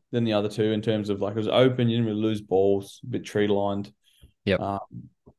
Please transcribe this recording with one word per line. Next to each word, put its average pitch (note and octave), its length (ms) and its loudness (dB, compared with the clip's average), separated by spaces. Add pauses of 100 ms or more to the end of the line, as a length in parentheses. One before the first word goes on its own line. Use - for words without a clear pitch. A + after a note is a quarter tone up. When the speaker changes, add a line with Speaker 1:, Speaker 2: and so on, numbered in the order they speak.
(120)
Speaker 1:
than A#2+ 120 0
the A2 100 0
other G#2 160 2
two A2 220 0
in G#2+ 100 0
terms G#2 280 -2
of, G2 120 -2
like, G2 100 -2
it A2+ 60 -6
was G#2+ 100 -2
open, B2+ 420 4
you A#2 80 0
didn't A#2 120 0
really G#2 120 -2
lose A2 200 0
balls, G2 600 0
a B2+ 40 -14
bit A2+ 160 -6
tree G#2 240 0
lined. G2+ 440 -2 (540)
Speaker 2:
Yep. F#2+ 140 2
Speaker 1:
Um, G2 200 -4 (600)